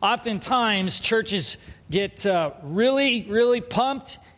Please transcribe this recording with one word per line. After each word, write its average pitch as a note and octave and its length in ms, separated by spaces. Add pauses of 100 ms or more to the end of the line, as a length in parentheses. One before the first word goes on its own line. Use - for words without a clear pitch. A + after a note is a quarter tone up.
Oftentimes, G#3+ 1000
churches G3+ 560 (360)
get, G3 340
uh, F3 260 (100)
really, A#3+ 640
really A#3+ 320
pumped B3+ 600 (180)